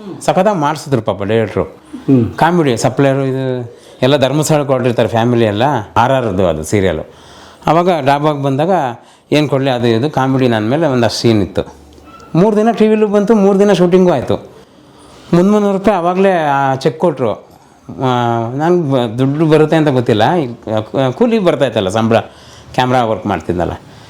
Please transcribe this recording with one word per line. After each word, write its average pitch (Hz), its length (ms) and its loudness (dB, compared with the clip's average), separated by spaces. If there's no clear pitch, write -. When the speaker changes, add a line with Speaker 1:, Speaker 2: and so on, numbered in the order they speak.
Speaker 1:
ಸಖತ್ತಾಗಿ 190 340 0
ಮಾಡಿಸಿದ್ರು 143 420 -2
ಪಾಪ 101 220 -4
ಡೈರೆಕ್ಟ್ರು. 104 400 -2
Speaker 2:
ಹ್ಮ್. - 680 -2
Speaker 1:
ಕಾಮಿಡಿ 156 440 0
ಸಪ್ಲೈಯರು 135 480 0
ಇದು 131 480 -6
ಎಲ್ಲ 139 160 4
ಧರ್ಮಸ್ಥಳಕ್ಕೆ 139 560 0
ಹೊರಟಿರ್ತಾರೆ 120 340 0
ಫ್ಯಾಮಿಲಿ 117 380 2
ಎಲ್ಲ, 104 180 0
ಆರ್ 120 140 2
ಆರ್ದು 104 360 0
ಅದು 78 160 -2
ಸೀರಿಯಲ್. 92 360 0
ಅವಾಗ 170 220 2
ಡಾಬಾಗೆ 143 380 0
ಬಂದಾಗ 139 280 0
ಏನ್ 147 180 2
ಕೊಡ್ಲಿ 135 200 0
ಅದು 120 180 0
ಇದು 117 220 0
ಕಾಮಿಡಿ, 131 380 0
ನನ್ನ 110 220 0
ಮೇಲೆ 156 180 0
ಒಂದಷ್ಟು 123 320 0
ಸೀನ್ 110 220 2
ಇತ್ತು. 87 200 -4
ಮೂರು 202 200 2
ದಿನ 214 160 2
ಟಿ 214 160 2
ವಿಲೂ 214 200 2
ಬಂತು, 208 280 2
ಮೂರು 196 240 2
ದಿನ 208 140 4
ಶೂಟಿಂಗು 180 380 4
ಆಯ್ತು. 107 460 -4
ಮುನ್ನೂರು 202 380 2
ರೂಪಾಯಿ 196 260 0
ಅವಾಗಲೇ 185 340 0
ಆ 139 440 0
ಚೆಕ್ 131 240 -4
ಕೊಟ್ರು. 139 340 -2
ಆ, - 720 -12
ನಂಗೆ 160 380 -2
ಬ-, 120 260 -2
ದುಡ್ಡು 139 280 0
ಬರುತ್ತೆ 156 300 4
ಅಂತ 156 120 2
ಗೊತ್ತಿಲ್ಲ, 123 480 2
ಈ, 156 120 -2
ಆ, 113 640 -4
ಕೂಲಿ 226 300 0
ಬರ್ತಾ 147 260 2
ಇತ್ತಲ್ಲ 107 240 -2
ಸಂಬಳ, 110 300 2
ಕ್ಯಾಮ್ರಾ 127 300 0
ವರ್ಕ್ 110 220 -4
ಮಾಡ್ತಿದ್ನಲ್ಲ, 87 460 -4